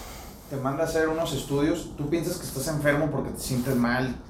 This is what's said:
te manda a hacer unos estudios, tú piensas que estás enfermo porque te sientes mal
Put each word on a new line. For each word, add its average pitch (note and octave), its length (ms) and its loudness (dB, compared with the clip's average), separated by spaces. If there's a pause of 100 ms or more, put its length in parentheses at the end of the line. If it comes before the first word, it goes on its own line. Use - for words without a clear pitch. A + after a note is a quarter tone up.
(500)
te C#3 80 -6
manda C3+ 260 0
a - 20 4
hacer D#3+ 240 4
unos D#3+ 240 0
estudios, C#3+ 640 0
tú D3 120 -2
piensas E3+ 280 2
que - 80 -8
estás C3 220 -4
enfermo D3 440 2
porque C3 200 -2
te - 80 -8
sientes B2+ 360 0
mal A#2+ 400 2 (140)